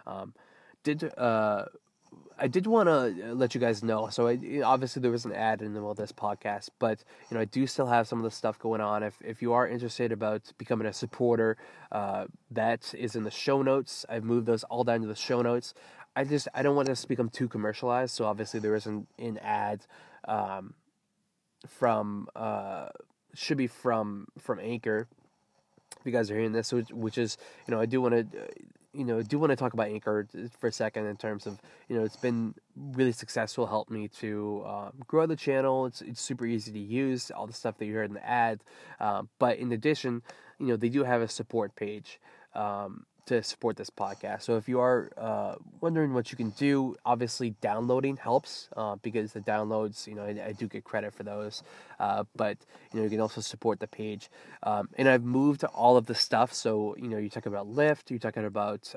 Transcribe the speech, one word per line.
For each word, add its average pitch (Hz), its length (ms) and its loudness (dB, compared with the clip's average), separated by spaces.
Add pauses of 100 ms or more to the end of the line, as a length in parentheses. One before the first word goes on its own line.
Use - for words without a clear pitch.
Um, 95 260 -10 (520)
did, 151 180 -2 (160)
uh, 107 460 2 (760)
I 139 80 2
did 185 220 0
wanna 165 440 6 (220)
let 127 220 2
you 120 40 -2
guys 113 220 2
know, 110 280 0
so 117 180 4
I, 131 360 0
obviously 131 380 2
there 123 80 4
was 117 140 0
an 110 80 -6
ad 110 280 2
in 107 80 -6
the 104 120 -6
middle 104 100 -4
of 104 60 -6
this 104 160 -6
podcast, 104 560 -6 (100)
but, 110 240 2 (260)
you 120 60 -6
know, 113 60 0
I 107 60 2
do 131 200 0
still 131 200 0
have 117 200 4
some 117 140 -4
of 113 40 -2
the 113 60 -2
stuff - 300 -2
going 113 200 0
on. 107 220 0
If, 104 220 -4
if 110 180 -10
you 120 120 2
are 123 120 6
interested 117 460 -2
about 107 460 -4
becoming 110 280 -2
a 101 60 -2
supporter, 113 640 2 (340)
uh, 98 360 -4 (260)
that 113 420 0
is 120 220 -4
in 110 80 -2
the 104 80 -4
show 139 300 2
notes. 135 460 0
I've 113 160 -4
moved 117 220 2
those 113 180 2
all 120 200 0
down 117 160 2
to 110 80 -4
the 107 80 -8
show 123 260 0
notes. 120 320 0 (400)
I 135 100 0
just, 143 300 0
I 131 80 0
don't 143 140 4
want 139 120 4
this 127 140 -2
to - 60 -8
become 120 220 0
too 123 180 -2
commercialized, 120 680 0
so 113 120 0
obviously 110 340 -2
there 107 160 2
isn't 107 320 -4 (100)
an 113 200 -6
ad, 104 480 -2 (420)
um, 98 460 -4 (920)
from, 107 720 0
uh, 98 520 -4 (460)
should - 220 -2
be 127 120 2
from, 107 580 -2 (100)
from 110 220 -4
Anchor, 113 480 -2 (920)
if - 60 -18
you 123 80 -4
guys 113 180 2
are 104 40 -4
hearing 110 180 0
this, 113 200 -2
which, 120 180 0
which 113 260 -6
is, 117 220 0 (280)
you 123 60 -4
know, 110 80 2
I 113 60 2
do 127 160 2
wanna, 120 160 4
uh, 107 280 -4 (460)
you 139 120 -6
know, 117 180 0
do 113 160 -2
wanna 147 180 4
talk 123 160 0
about 113 160 0
Anchor 107 380 0 (320)
for - 80 0
a 110 60 0
second 110 340 -2
in 104 100 -6
terms 107 300 -6
of, 104 120 -8 (300)
you 123 80 -2
know, 110 80 2
it's 107 120 -4
been 117 380 0 (220)
really 131 360 2
successful, 117 520 -4
helped 107 260 -2
me 107 180 -6
to, 104 580 -6
uh, 101 240 -8 (160)
grow 160 180 4
the 160 120 0
channel. 135 500 2
It's, - 160 -10
it's 120 180 -10
super 123 240 -6
easy 113 280 -2
to 107 80 -8
use, 123 500 -2
all 104 160 -8
the 120 80 -12
stuff - 240 -4
that 110 80 -6
you 107 80 -4
heard 107 160 -2
in 104 40 -10
the - 140 -8
ad. 117 360 4 (360)
Uh, 104 220 0 (160)
but 120 200 4
in 123 140 -4
addition, 123 500 0 (360)
you 143 80 -4
know, 117 100 4
they 117 140 2
do 135 140 2
have 120 180 4
a 113 60 -2
support 110 460 -4
page, 104 460 -10 (340)
um, 101 520 -6 (180)
to 120 160 2
support - 360 -2
this 101 120 -10
podcast. 98 540 -6
So 117 140 2
if 110 120 -2
you 123 120 2
are, 123 360 4
uh, 107 380 -2 (260)
wondering 160 320 4
what 123 200 0
you 127 40 -10
can 113 140 -2
do, 139 540 2
obviously 120 460 0 (100)
downloading 127 560 2
helps, - 600 0
uh, 104 200 -2
because 107 360 -4
the 113 60 -10
downloads, 107 680 -2
you 107 80 -12
know, 104 80 -10
I, 104 240 -6
I 107 40 -6
do 110 140 -6
get 107 160 -8
credit 104 320 -4
for - 80 -12
those. 104 400 -8 (380)
Uh, 101 240 0 (100)
but, 104 240 0 (340)
you 113 60 -4
know, 107 60 2
you 104 60 0
can 110 100 0
also 110 200 -2
support 107 380 -2
the - 80 -6
page. 107 420 -10 (360)
Um, 104 240 0 (100)
and 135 100 6
I've 127 140 10
moved 135 400 4
all 123 340 8
of 113 100 6
the 117 100 -4
stuff. 120 360 4
So, 107 460 0
you 123 80 -8
know, 110 100 -4
you're 104 140 -4
talking 110 220 -6
about 101 200 -6
Lyft, 147 380 4
you're 123 80 -4
talking 110 260 -2
about, 104 520 -2